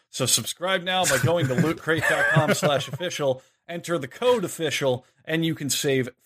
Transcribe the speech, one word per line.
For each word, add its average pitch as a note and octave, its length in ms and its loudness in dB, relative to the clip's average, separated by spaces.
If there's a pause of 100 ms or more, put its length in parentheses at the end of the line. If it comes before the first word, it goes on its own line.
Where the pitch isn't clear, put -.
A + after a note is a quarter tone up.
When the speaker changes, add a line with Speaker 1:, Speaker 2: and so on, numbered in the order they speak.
(100)
Speaker 1:
So C3 160 -4
subscribe F3 580 0
now F#3 200 0
by C#3 140 2
going D#3 300 2
to B2+ 60 -2
Speaker 2:
<laughs> A#2+ 60 2
Speaker 1:
loot D#3+ 200 0
crate D#3+ 280 0
dot D3+ 180 2
com D3+ 280 4
slash C#3+ 320 0
official. D3 560 -2 (260)
Enter E3+ 300 -4
the C#3 80 -6
code A#3+ 380 0
official, C#3 600 -2 (200)
and E3 200 0
you E3 120 0
can C#3+ 140 -4
save C3 400 0 (160)